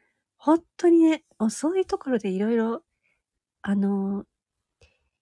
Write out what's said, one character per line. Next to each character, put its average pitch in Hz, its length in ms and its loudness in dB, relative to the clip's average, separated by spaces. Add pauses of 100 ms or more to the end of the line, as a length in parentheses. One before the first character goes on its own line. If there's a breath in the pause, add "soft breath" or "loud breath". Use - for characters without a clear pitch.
(420)
ほ 311 140 2
ん 339 80 -2 (140)
と 359 100 0
に 339 120 6
ね、 320 260 2 (120)
も 220 100 -2
う - 40 -2
そ 320 220 -4
う 381 40 -4
い 381 40 2
う 370 40 -2
と 392 140 -6
こ 262 120 -8
ろ 240 60 0
で 202 120 -6
色 196 200 -2
々、 226 300 -2 (840)
あ 202 140 -2
の、 196 500 -2 (960)